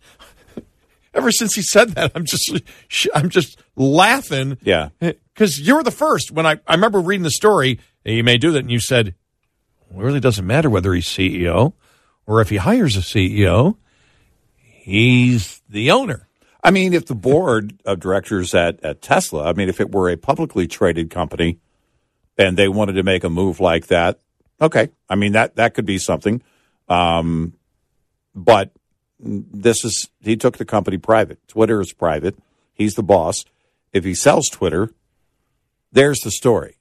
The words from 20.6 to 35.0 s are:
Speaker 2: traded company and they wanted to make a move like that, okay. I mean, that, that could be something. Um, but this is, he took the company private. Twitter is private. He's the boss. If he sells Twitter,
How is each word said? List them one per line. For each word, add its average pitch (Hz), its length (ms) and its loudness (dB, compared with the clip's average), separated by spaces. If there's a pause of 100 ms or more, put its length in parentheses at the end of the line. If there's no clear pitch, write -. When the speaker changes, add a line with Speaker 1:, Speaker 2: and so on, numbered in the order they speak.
Speaker 2:
traded 85 420 -2
company 85 500 -4 (800)
and 92 200 2
they 98 100 4
wanted 98 260 -2
to 95 100 0
make 92 200 0
a 90 60 -2
move 90 320 -2
like 85 260 0
that, 87 320 0 (400)
okay. 151 300 0 (200)
I 95 60 -2
mean, 104 160 0
that, 110 240 0
that 113 180 0
could 113 120 -4
be 98 140 -2
something. 104 420 -2 (480)
Um, 85 640 0 (840)
but 98 360 4 (500)
this 104 640 -2
is, - 240 -6 (100)
he 107 160 -4
took - 220 -2
the 107 80 -10
company 95 320 -2
private. 98 500 0
Twitter 110 320 0
is 90 140 -6
private. 82 440 -4 (360)
He's 107 220 -4
the - 80 -4
boss. 90 420 2 (480)
If 92 100 -2
he 92 100 -4
sells - 360 2
Twitter, 92 420 -4 (1000)